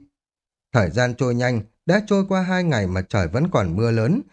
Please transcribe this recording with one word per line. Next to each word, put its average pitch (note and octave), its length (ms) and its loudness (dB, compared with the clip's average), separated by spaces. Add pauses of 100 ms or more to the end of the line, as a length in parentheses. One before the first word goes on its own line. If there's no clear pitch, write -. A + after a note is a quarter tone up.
(720)
Thời G#2 160 2
gian B2 260 0
trôi B2 200 -2
nhanh, B2 260 0 (240)
đã F#3+ 220 2
trôi G3 220 2
qua F#3+ 120 0
hai F3+ 220 0
ngày B2 240 0
mà F#2 220 -2
trời F#2+ 180 0
vẫn A#2+ 240 0
còn F#2+ 240 0
mưa A2+ 160 0
lớn. A#2+ 300 0 (120)